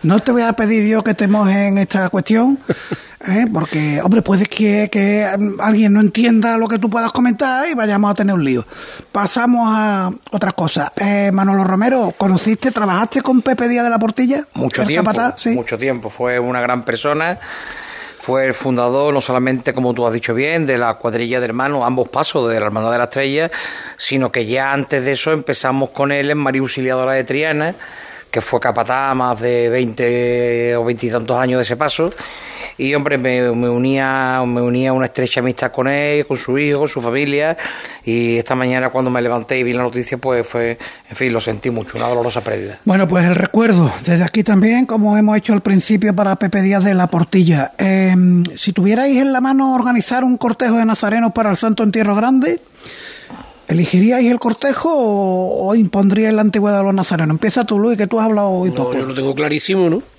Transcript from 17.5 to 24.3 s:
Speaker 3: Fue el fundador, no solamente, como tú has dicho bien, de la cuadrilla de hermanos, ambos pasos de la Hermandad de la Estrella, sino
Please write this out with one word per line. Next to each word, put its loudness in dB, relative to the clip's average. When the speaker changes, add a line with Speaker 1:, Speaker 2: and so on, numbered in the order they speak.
Speaker 3:
Fue 0
el 0
fundador, 0
no 0
solamente, 0
como -2
tú -2
has 0
dicho -4
bien, 0
de 0
la 0
cuadrilla -2
de -2
hermanos, -2
ambos -2
pasos -2
de 0
la -2
Hermandad -2
de -2
la -2
Estrella, -2
sino -2